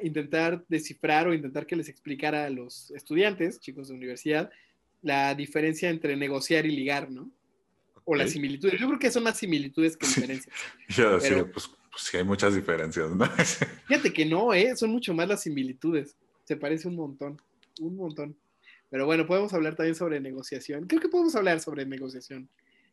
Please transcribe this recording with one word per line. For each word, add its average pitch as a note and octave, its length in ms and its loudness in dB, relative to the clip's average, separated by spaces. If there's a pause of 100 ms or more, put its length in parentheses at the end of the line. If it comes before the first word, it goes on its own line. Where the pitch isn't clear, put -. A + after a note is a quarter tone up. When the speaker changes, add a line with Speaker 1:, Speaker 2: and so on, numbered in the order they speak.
Speaker 1:
intentar D#3+ 640 0
descifrar D#3 600 2
o F3 60 4
intentar C#3+ 320 -4
que F3 100 -4
les D#3 140 -4
explicara D3+ 560 -4
a C#3+ 60 -6
los B2 400 -12
estudiantes, E3+ 680 0
chicos C3+ 280 -14
de C3 80 -14
universidad, C#3 560 -2 (500)
la C#3 320 2
diferencia D#3 560 0
entre D#3+ 260 0
negociar C#3+ 520 0
y D3+ 80 2
ligar, C#3 340 -2
¿no? C3+ 220 -14 (720)
O D#3+ 100 2
las C3+ 120 4
Speaker 2:
Ok. D#3 60 -2
Speaker 1:
similitudes. D3 460 0
Yo B3+ 80 0
creo C#4+ 120 2
que B3 120 2
son A#3 120 0
más A3+ 140 2
similitudes D#3+ 600 0
que - 80 -4
Speaker 2:
Sí. C3 160 2
Speaker 1:
diferencias. C3 340 -6 (180)
Speaker 2:
<laughs> - 160 -20
Yo G#2 260 6
decía, F2 220 4
Speaker 1:
Pero F2+ 140 0
Speaker 2:
pues, - 160 -10 (240)
pues - 120 -10
sí - 140 -2
hay F#2 60 2
muchas G2 300 4
diferencias, D#2+ 560 0
¿no? F#2 160 2
<laughs> - 600 -2
Speaker 1:
Fíjate C4 260 2
que D#3 120 2
no, G3 280 4
¿eh? A3 220 4
Son A3 160 0
mucho A#3 240 -2
más E3+ 120 0
las G3+ 140 0
similitudes. C#3 720 -2 (280)
Se D3+ 120 -4
parece D#3 320 -4
un F3 80 -6
montón, C#3+ 460 -10 (400)
un E3+ 140 -6
montón. D3+ 420 -8 (520)
Pero C3+ 160 -2
bueno, D#3+ 220 2
podemos G3 260 0
hablar D#3+ 220 0
también E3 200 0
sobre D#3 260 -2
negociación. C3+ 640 -8
Creo D#4+ 140 2
que E4+ 80 -2
podemos E4 260 2
hablar F#3 240 4
sobre C#3 260 -6
negociación C3 600 -10 (460)